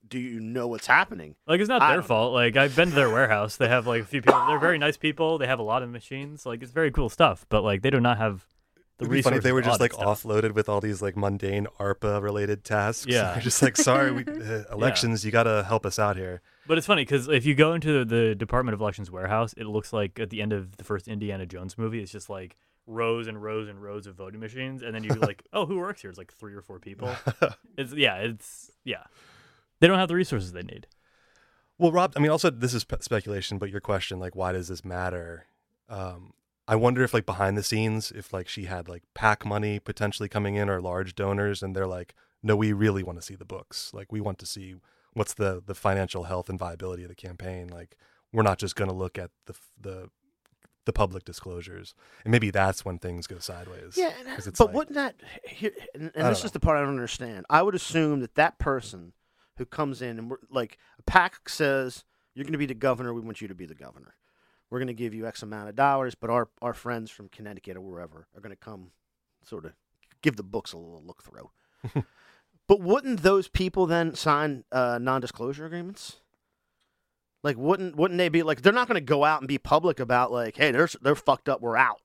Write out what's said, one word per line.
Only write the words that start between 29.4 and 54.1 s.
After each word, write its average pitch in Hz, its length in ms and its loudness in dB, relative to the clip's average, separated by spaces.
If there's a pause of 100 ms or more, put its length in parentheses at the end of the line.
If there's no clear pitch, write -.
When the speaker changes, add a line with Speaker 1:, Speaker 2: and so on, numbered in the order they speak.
Speaker 2:
They 165 80 10
don't 185 100 4
have 185 80 2
the 170 80 -2
resources 104 380 -2
they 90 100 -10
need. 90 240 -16 (880)
Speaker 3:
Well, 170 140 6
Rob, 180 240 4
I 147 60 2
mean, 151 100 6
also, 160 180 4
this 123 240 -2
is 117 120 -4
pe-, - 160 -8
speculation, 101 560 -4
but 98 120 -6
your 98 120 -6
question, 95 400 -2
like, 92 160 -8
why 92 160 -2
does 90 160 -6
this 90 160 -12
matter? 90 640 -8 (420)
Um, 95 420 -12 (360)
I 110 100 4
wonder 123 260 4
if, 120 100 0
like, 113 120 2
behind 98 320 0
the 104 60 -2
scenes, 110 480 -2
if, - 200 -16
like, 92 160 -8
she - 180 -10
had, 87 220 -10
like, 87 160 -16 (100)
pac 107 320 2
money 104 340 -2
potentially 104 500 -4
coming 101 260 -2
in 104 140 0
or 92 120 -2
large 90 320 -4
donors, 101 480 -2
and 95 140 -6
they're 95 100 -2
like, 90 300 -10 (260)
"No, 107 140 4
we 107 160 4
really 101 320 2
wanna 87 180 -10
see 98 140 -14
the 92 100 -18
books. - 480 -14
Like, 98 200 -14
we 107 80 -4
want 101 180 -4
to 95 60 -16
see 92 300 -12 (380)
what's 110 200 -2
the, 95 300 -2
the 98 120 -10
financial 95 480 -2
health 90 260 -6
and 92 80 -6
viability 90 460 -8
of 87 60 -16
the 87 60 -18
campaign. 90 520 -12
Like, 85 300 -18 (340)
we're 113 120 2
not 98 140 4
just - 200 -6
gonna 95 160 -2
look 92 260 -6
at 87 100 -10 (160)
the - 80 -18
f-, - 160 -20 (100)
the, 95 300 -16 (760)
the 110 80 -2
public 92 320 0
disclosures." 90 680 -14 (300)
And 110 80 0
maybe 110 180 4
that's 95 360 2
when 90 120 -6
things 87 300 -10
go 90 120 -14
sideways. 90 580 -12
Speaker 1:
Yeah, 349 200 0